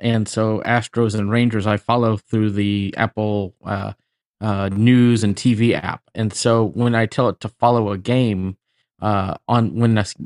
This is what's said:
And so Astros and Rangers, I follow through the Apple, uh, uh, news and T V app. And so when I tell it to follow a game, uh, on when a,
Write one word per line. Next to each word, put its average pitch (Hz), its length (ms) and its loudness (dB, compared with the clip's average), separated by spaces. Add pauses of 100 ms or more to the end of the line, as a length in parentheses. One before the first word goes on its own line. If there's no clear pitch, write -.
And 113 280 0
so 110 380 -2
Astros 117 480 0
and 104 160 -2
Rangers, 113 380 0
I 104 80 2
follow 117 400 0
through 107 340 -2
the 101 460 -2
Apple, 104 580 -2 (100)
uh, 101 280 -6 (480)
uh, 98 320 -2
news 117 520 4
and 101 120 0
T 123 180 2
V 110 200 2
app. - 280 -6 (120)
And 110 180 -4
so 113 360 2
when 120 260 0
I 113 120 2
tell 123 220 0
it - 120 -4
to 110 80 -8
follow 117 420 2
a 101 80 -4
game, 104 580 -2 (460)
uh, 98 320 0 (140)
on 113 260 2
when 113 240 2
a, 101 60 0 (220)